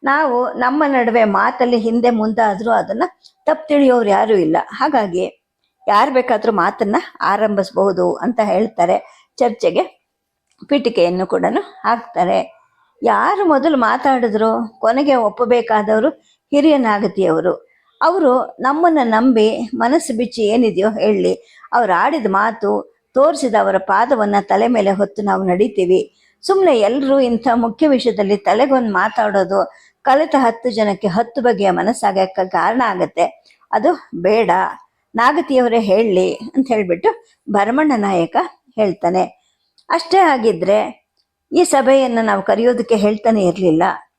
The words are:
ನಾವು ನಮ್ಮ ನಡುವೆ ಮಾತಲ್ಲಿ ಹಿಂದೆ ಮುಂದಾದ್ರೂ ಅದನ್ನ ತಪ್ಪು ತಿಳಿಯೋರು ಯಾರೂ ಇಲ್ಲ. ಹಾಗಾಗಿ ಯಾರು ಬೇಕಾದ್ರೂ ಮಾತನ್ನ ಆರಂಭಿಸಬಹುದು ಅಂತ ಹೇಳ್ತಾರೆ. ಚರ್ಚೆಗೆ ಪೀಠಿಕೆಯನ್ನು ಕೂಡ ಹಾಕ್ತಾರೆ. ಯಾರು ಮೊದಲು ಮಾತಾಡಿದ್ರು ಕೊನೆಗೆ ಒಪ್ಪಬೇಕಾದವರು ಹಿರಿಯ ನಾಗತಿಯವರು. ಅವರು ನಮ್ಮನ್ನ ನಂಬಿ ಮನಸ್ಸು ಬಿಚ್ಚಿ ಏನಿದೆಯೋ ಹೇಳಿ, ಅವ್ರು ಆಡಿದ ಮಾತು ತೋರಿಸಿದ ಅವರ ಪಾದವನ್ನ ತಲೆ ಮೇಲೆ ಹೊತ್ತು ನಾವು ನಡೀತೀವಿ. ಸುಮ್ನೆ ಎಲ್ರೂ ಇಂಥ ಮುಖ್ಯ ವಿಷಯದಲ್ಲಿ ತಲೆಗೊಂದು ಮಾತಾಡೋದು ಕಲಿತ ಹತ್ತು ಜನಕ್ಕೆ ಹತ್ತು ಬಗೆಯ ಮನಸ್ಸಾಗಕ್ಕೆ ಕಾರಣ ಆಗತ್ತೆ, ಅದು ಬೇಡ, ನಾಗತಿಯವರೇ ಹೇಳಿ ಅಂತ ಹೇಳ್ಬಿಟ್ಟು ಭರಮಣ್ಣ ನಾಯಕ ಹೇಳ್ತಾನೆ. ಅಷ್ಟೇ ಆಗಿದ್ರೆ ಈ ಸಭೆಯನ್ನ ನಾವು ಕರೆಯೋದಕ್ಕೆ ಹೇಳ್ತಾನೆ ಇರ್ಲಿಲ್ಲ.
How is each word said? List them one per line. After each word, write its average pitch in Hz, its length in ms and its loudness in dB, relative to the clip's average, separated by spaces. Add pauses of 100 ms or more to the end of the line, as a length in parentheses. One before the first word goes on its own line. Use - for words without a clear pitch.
ನಾವು 269 500 -2
ನಮ್ಮ 277 340 -2
ನಡುವೆ 240 380 2
ಮಾತಲ್ಲಿ 220 520 0
ಹಿಂದೆ 226 340 0
ಮುಂದಾದ್ರೂ 220 600 -2
ಅದನ್ನ 214 320 -2 (440)
ತಪ್ಪು 311 220 -2
ತಿಳಿಯೋರು 254 400 4
ಯಾರೂ 214 260 2
ಇಲ್ಲ. 170 220 2 (100)
ಹಾಗಾಗಿ 208 800 -4 (420)
ಯಾರು 220 240 4
ಬೇಕಾದ್ರೂ 240 400 0
ಮಾತನ್ನ 202 440 -2 (240)
ಆರಂಭಿಸಬಹುದು 196 960 0
ಅಂತ 233 300 -4
ಹೇಳ್ತಾರೆ. 185 920 -2
ಚರ್ಚೆಗೆ 208 460 0 (840)
ಪೀಠಿಕೆಯನ್ನು 190 580 0
ಕೂಡ - 180 -2 (400)
ಹಾಕ್ತಾರೆ. 196 760 -2 (420)
ಯಾರು 311 460 0
ಮೊದಲು 294 280 2
ಮಾತಾಡಿದ್ರು 226 1040 0
ಕೊನೆಗೆ 269 340 2
ಒಪ್ಪಬೇಕಾದವರು 226 920 0 (460)
ಹಿರಿಯ 285 240 4
ನಾಗತಿಯವರು. 190 920 -2 (320)
ಅವರು 285 580 0
ನಮ್ಮನ್ನ 311 420 0
ನಂಬಿ 220 720 0
ಮನಸ್ಸು 247 420 -2
ಬಿಚ್ಚಿ 233 260 -4
ಏನಿದೆಯೋ 214 480 0
ಹೇಳಿ, 190 680 -2 (120)
ಅವ್ರು 226 200 2
ಆಡಿದ 220 360 0
ಮಾತು 208 680 -2 (180)
ತೋರಿಸಿದ 277 460 2
ಅವರ 190 180 0
ಪಾದವನ್ನ 208 640 0
ತಲೆ 202 280 0
ಮೇಲೆ 214 220 0
ಹೊತ್ತು 196 320 -4
ನಾವು 190 220 -2
ನಡೀತೀವಿ. 185 680 0 (280)
ಸುಮ್ನೆ 370 380 2
ಎಲ್ರೂ 269 400 0
ಇಂಥ 240 340 -2
ಮುಖ್ಯ 233 340 0
ವಿಷಯದಲ್ಲಿ 208 480 0
ತಲೆಗೊಂದು 233 560 0
ಮಾತಾಡೋದು 196 800 -2 (300)
ಕಲಿತ 302 360 0
ಹತ್ತು 240 320 0
ಜನಕ್ಕೆ 208 380 -2
ಹತ್ತು 233 340 -4
ಬಗೆಯ 202 280 2
ಮನಸ್ಸಾಗಕ್ಕೆ 190 800 -2
ಕಾರಣ 185 360 0
ಆಗತ್ತೆ, 175 600 -4 (280)
ಅದು 262 420 -2
ಬೇಡ, 196 360 0 (640)
ನಾಗತಿಯವರೇ 247 640 0
ಹೇಳಿ 196 560 2
ಅಂತ 262 340 -4
ಹೇಳ್ಬಿಟ್ಟು 214 560 -2 (260)
ಭರಮಣ್ಣ 233 460 0
ನಾಯಕ 196 400 -2 (420)
ಹೇಳ್ತಾನೆ. 180 440 0 (680)
ಅಷ್ಟೇ 349 300 0
ಆಗಿದ್ರೆ 247 920 0 (440)
ಈ 349 120 4
ಸಭೆಯನ್ನ 262 580 2
ನಾವು 202 200 0
ಕರೆಯೋದಕ್ಕೆ 226 540 0
ಹೇಳ್ತಾನೆ 214 500 0
ಇರ್ಲಿಲ್ಲ. 175 360 2 (360)